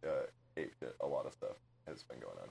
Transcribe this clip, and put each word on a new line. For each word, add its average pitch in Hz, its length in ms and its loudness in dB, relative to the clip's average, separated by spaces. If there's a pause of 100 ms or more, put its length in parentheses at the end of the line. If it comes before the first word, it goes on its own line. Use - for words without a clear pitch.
uh, 69 220 4 (320)
ape 78 220 0
shit. - 200 -4
A - 80 4
lot 69 200 4
of - 60 -4
stuff - 240 -2 (280)
has - 180 -6
been 64 160 -10
going 50 200 -6
on 50 120 -8